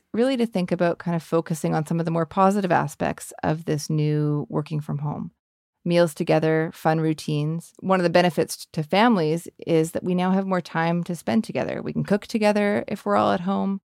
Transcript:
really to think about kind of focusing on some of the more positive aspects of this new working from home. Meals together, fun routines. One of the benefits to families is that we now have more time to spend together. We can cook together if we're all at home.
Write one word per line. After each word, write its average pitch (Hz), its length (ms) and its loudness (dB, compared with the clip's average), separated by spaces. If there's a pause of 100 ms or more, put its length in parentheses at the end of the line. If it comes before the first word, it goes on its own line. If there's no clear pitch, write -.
(120)
really 254 260 2
to 233 100 0
think 180 240 -2
about 175 260 0
kind 175 180 -2
of 160 60 -2
focusing 165 540 -2
on 156 100 0
some 165 140 -2
of 165 60 -2
the 170 60 -2
more 165 140 0
positive 190 460 2
aspects - 600 -2 (100)
of 165 220 0
this 151 240 -2
new 151 600 0
working 151 320 -4
from 147 180 -6
home. 147 320 -6 (520)
Meals 170 320 2
together, 160 580 2
fun 160 260 0
routines. 156 800 -2
One 185 200 2
of 180 40 2
the 175 60 4
benefits 175 640 2
to 160 80 -4
families 175 680 2 (200)
is 160 240 2
that - 120 -6
we 180 120 0
now 180 160 2
have 190 160 0
more 185 140 0
time 170 420 -2
to 175 120 -6
spend 226 280 0
together. - 400 -4
We - 100 -6
can 156 100 -2
cook 202 220 0
together 208 600 0
if - 180 -8
we're 202 100 0
all 208 160 4
at 190 100 0
home. 196 400 -2 (100)